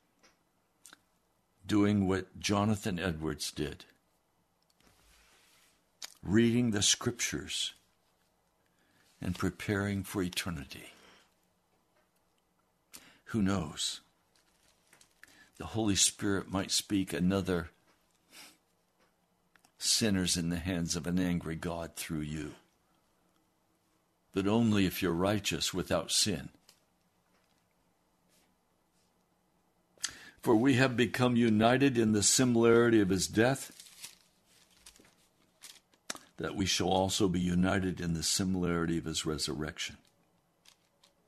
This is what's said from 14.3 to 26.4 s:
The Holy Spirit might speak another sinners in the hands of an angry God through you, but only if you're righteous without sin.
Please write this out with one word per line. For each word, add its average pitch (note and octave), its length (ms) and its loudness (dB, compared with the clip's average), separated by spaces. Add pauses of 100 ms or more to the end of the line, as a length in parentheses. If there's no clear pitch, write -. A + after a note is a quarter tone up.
The - 80 -12
Holy G#2 300 -2
Spirit G2 540 0
might F#2+ 220 -4
speak F#2+ 400 -2
another F2+ 600 0 (2000)
sinners F#2+ 600 0
in E2+ 120 -2
the E2+ 100 -2
hands E2+ 360 -4
of D#2+ 120 -6
an F2+ 120 0
angry E2 380 -2
God E2+ 400 -8
through D#2 240 -6
you, D2+ 320 -8 (1800)
but G2 140 -2
only G#2+ 380 4
if - 160 -2
you're F2 100 2
righteous F#2 640 -2
without F2 380 -2
sin. D2+ 380 -2 (4000)